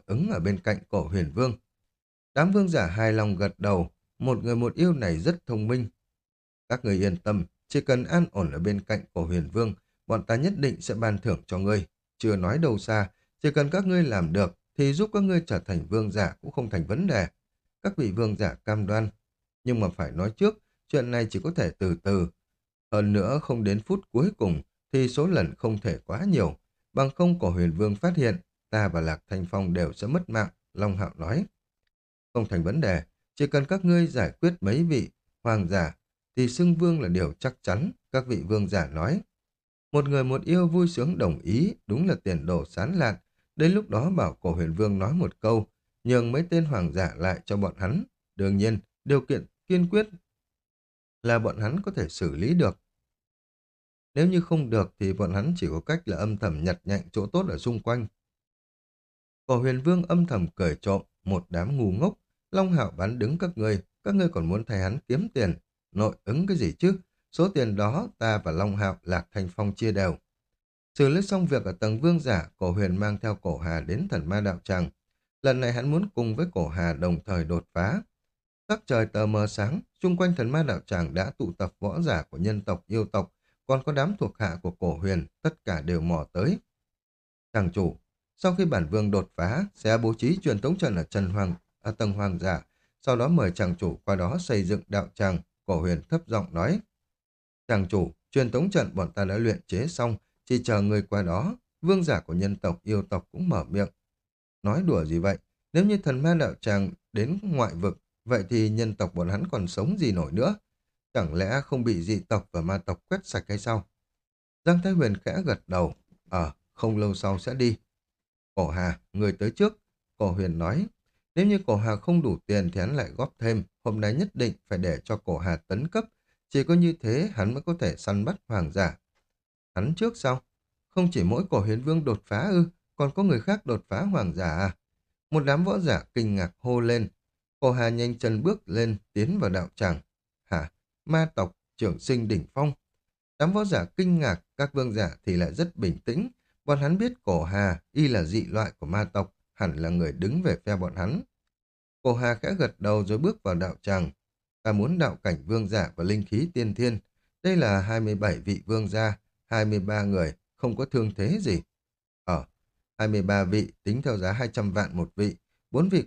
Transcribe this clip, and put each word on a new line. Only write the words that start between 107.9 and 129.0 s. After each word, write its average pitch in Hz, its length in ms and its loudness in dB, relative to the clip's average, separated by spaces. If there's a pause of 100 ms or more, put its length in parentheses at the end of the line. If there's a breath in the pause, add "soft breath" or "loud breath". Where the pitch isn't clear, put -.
vậy 113 240 0
thì 110 200 2
nhân 110 260 -2
tộc 92 200 -4
bọn 87 140 0
hắn 101 180 -2
còn 98 200 -4
sống 147 300 -2
gì 143 140 2
nổi 80 200 -2
nữa? 135 240 0 (580)
Chẳng 85 200 0
lẽ 98 280 0
không 131 220 -2
bị 107 180 0
dị 98 180 -2
tộc - 320 -2
và 85 100 -4
ma 92 160 -2
tộc - 320 -8
quét 190 160 -4
sạch - 220 -6
hay 104 100 -4
sao?" 110 300 -4 (800)
Giang 175 180 6
Thái 190 100 0
Huyền 117 320 2
khẽ - 200 -2
gật 120 220 -2
đầu. 87 260 0 (360)
"Ờ, 82 220 -2 (220)
không 110 240 -2
lâu 104 160 0
sau 98 260 -2
sẽ 123 140 -6
đi." 123 240 2 (800)
"Cổ 87 140 0
Hà, 87 300 -2 (140)
người 101 180 2
tới 104 200 -2
trước." 208 280 0 (380)
Cổ 98 140 0
Huyền 90 280 -2
nói. 120 280 0 (480)
Nếu 185 100 4
như 202 220 4
Cổ 110 80 4
Hà 107 200 2
không 175 260 2
đủ 101 240 0
tiền 101 280 0
thì 95 60 -2
hắn 113 160 0
lại 135 220 -2
góp 123 220 -6
thêm, 113 240 0 (200)
hôm 107 180 -2
nay 104 120 0
nhất 190 220 -2
định 120 180 0 (140)
phải 98 100 -2
để 87 260 -2
cho 107 140 -4
Cổ 85 200 -4
Hà 85 180 -2
tấn 110 320 -4
cấp, 220 180 -4 (440)
chỉ 139 140 2
có 170 100 2
như 175 280 6
thế 135 320 0
hắn 107 200 0
mới 143 80 -6
có 170 180 -2
thể 95 160 -2
săn 101 300 -2
bắt 185 100 -2 (120)
hoàng 87 240 -2
giả. 87 280 -2 (760)